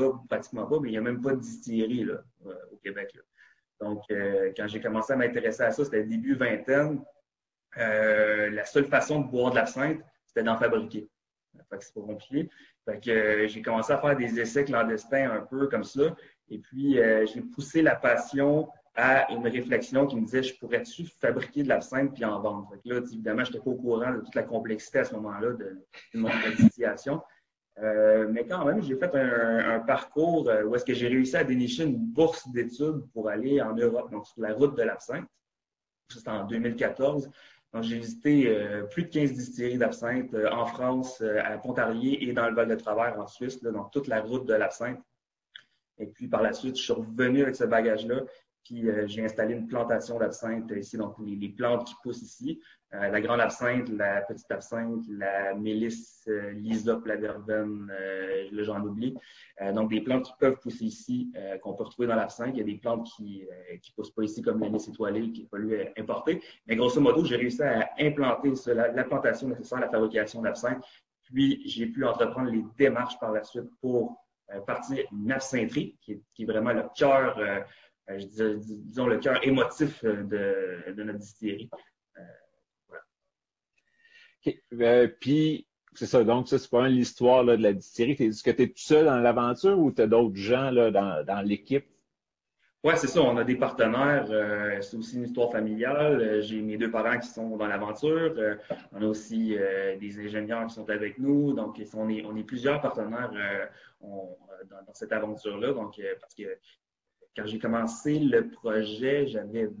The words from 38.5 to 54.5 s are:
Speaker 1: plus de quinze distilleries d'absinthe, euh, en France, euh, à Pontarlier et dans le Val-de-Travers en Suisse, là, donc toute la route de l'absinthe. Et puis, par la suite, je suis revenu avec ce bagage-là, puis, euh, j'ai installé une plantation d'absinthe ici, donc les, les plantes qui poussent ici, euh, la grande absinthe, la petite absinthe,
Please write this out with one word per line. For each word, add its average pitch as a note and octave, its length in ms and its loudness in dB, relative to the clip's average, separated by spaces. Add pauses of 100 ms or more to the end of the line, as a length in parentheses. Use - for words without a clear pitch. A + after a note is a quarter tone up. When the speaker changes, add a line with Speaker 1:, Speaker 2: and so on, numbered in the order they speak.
Speaker 1:
plus E3+ 200 -4
de - 60 -8
quinze C#3+ 240 2
distilleries B2 440 -4
d'absinthe, A#2 560 -2
euh, G#2+ 180 2
en A#2 140 0
France, B2+ 560 -2
euh, G#2+ 220 0
à G#2+ 140 -4
Pontarlier B2 640 0
et B2 100 -2
dans A#2 160 2
le A2+ 80 0
Val-de-Travers A2+ 640 0
en G2 80 -8
Suisse, - 340 -10
là, A#2 100 -4
donc G2+ 200 -8
toute C#3 160 -4
la A2 140 0
route B2 240 -4
de A2 80 2
l'absinthe. A2 480 -2 (960)
Et G#2+ 80 -8
puis, A2+ 240 -12
par A2 120 2
la G#2+ 120 2
suite, C3 240 -6
je - 40 -6
suis A#2 120 0
revenu A#2+ 480 2
avec C3 160 2
ce A#2+ 80 0
bagage-là, A2+ 560 2 (420)
puis, A#2 260 -4
euh, G#2 160 0
j'ai G#2+ 180 -6
installé A2 300 -2
une A#2 140 -6
plantation A#2 500 -2
d'absinthe A2+ 540 -4
ici, G2+ 260 -8
donc G2+ 220 -6
les, G#2 160 -8
les G2+ 140 -6
plantes A#2+ 360 -2
qui - 160 -16
poussent B2 220 -8
ici, C3+ 380 -10 (340)
euh, G2+ 140 0
la G#2 120 0
grande A#2 180 2
absinthe, A#2+ 500 0
la G2+ 320 -2
petite A2 280 -10
absinthe, A2+ 580 -6